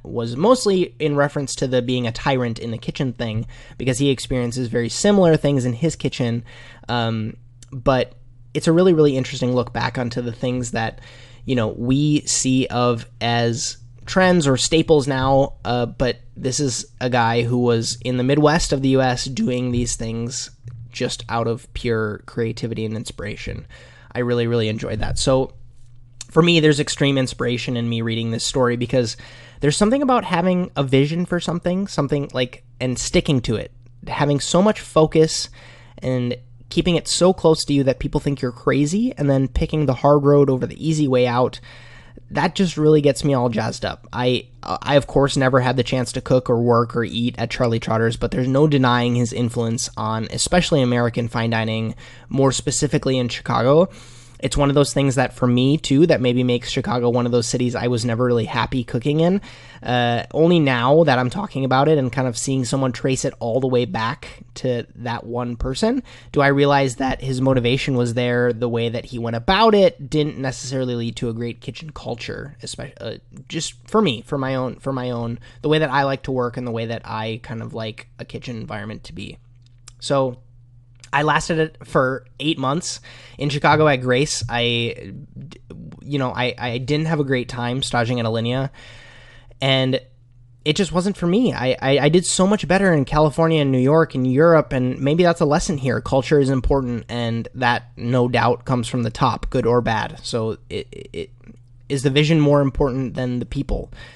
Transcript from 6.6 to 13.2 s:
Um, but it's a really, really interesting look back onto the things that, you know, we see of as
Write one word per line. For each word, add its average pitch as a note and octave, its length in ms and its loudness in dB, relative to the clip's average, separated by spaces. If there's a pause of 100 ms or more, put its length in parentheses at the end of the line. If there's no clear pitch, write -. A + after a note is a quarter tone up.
Um, A2+ 480 -2 (340)
but C3 420 0 (400)
it's D3 140 -2
a E3 60 4
really, F3+ 200 4
really D3 240 4
interesting B2 360 -4
look A#2+ 200 -2
back A#2 240 -4
onto B2 240 -4
the A#2+ 120 -8
things B2 380 -6
that, A2+ 280 -4 (460)
you C3 100 -2
know, A2+ 120 2
we C#3+ 540 0
see C3 460 0
of A#2+ 400 0 (120)
as A#2 580 -2 (300)